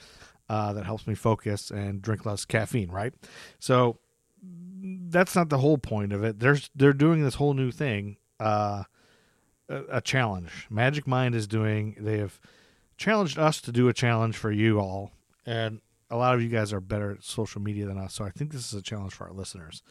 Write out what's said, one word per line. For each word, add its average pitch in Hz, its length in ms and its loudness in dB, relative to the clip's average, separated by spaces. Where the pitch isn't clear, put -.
uh, 107 240 0
that 101 120 -6
helps 107 220 -8
me 110 80 -2
focus 104 560 0
and 101 320 -6
drink 107 240 -4
less 104 180 -4
caffeine, 107 460 -2
right? 98 240 -6
So 123 380 4
that's 180 960 -2
not 170 120 4
the 147 100 2
whole 143 200 6
point 104 340 -2
of 101 120 0
it. 107 160 -4
There's, 139 340 4
they're 139 180 8
doing 156 300 4
this 135 140 0
whole 143 180 2
new 131 160 0
thing, 101 460 -4
uh, 104 420 0
a, 139 220 -6
a 131 100 -2
challenge. 101 680 -2
Magic 131 360 2
Mind 127 300 2
is 107 100 -2
doing, 107 540 0
they 107 180 0
have 101 220 -6
challenged 190 420 0
us 156 220 2
to - 100 -10
do 123 180 6
a 120 60 6
challenge 113 420 2
for 110 140 -2
you 107 300 4
all. 98 320 -6
And 113 360 -4
a 117 60 -4
lot 123 180 4
of 120 80 2
you 117 60 0
guys 110 240 0
are 101 80 -2
better 101 320 -4
at 101 100 -14
social - 380 -6
media 104 260 -4
than 98 120 -6
us, 95 160 -10
so 107 100 -8
I 98 60 -6
think 147 200 -6
this 131 160 -12
is - 80 -10
a 101 80 -8
challenge 98 320 -8
for 92 140 -14
our 87 40 -18
listeners. 90 580 -14